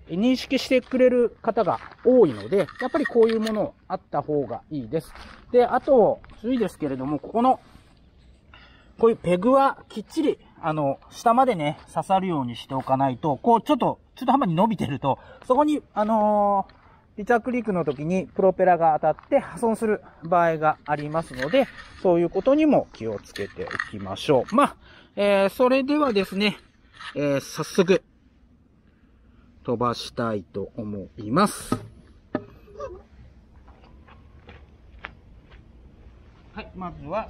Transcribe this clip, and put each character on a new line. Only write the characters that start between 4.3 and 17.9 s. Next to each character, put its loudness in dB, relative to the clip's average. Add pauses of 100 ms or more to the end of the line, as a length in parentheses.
が -10
い -8
い -14
で -4
す。 -16 (400)
で、 6
あ -2
と、 4 (200)
注 -4
意 0
で 0
す -16
け -6
れ -6
ど -8
も、 -4
こ -14
こ 0
の、 2 (1400)
こ 6
う 6
い 4
う -4
ペ -2
グ 0
は 2 (100)
き -12
っ -14
ち -6
り、 0 (240)
あ -4
の、 -2 (100)
下 0
ま 4
で 0
ね、 -4 (120)
刺 -6
さ 2
る -4
よ -2
う -4
に -8
し -16
て -8
お -4
か 0
な 2
い -4
と、 -2
こ 4
う、 2
ち -2
ょ 2
っ 4
と、 -2 (160)
中 -14
途 4
半 2
端 0
に -2
伸 4
び -2
て -4
る -4
と、 -2 (300)
そ 2
こ 4
に、 0 (140)
あ 0
の 0
ー、 -20 (340)
離 -10
着 0
陸 -2
の -2
時 -4